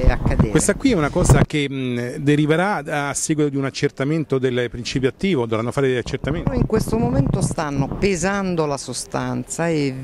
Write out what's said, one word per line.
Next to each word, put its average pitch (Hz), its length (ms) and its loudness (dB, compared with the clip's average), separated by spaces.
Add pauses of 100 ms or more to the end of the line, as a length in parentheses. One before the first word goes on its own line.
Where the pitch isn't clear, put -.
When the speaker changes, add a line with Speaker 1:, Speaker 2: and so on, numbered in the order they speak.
(120)
Speaker 1:
accadere. - 380 2
Speaker 2:
Questa - 260 2
qui 269 160 2
è 226 40 4
una 151 140 2
cosa 147 340 4
che, 147 240 0
mm, 123 500 -4
deriverà 151 880 2
a 139 80 -4
seguito 151 340 0
di 135 80 -4
un 135 80 0
accertamento 139 720 -2
del 123 320 0
principio 123 400 -2
attivo, 139 380 0
dovranno 113 240 -2
fare 139 160 2
degli 127 100 2
accertamenti? 143 580 -4
Speaker 1:
In 240 120 2
questo 220 320 0
momento 247 420 2
stanno 143 460 -2
pesando 185 800 0
la 139 100 -2
sostanza 127 880 -6
e 147 240 0 (120)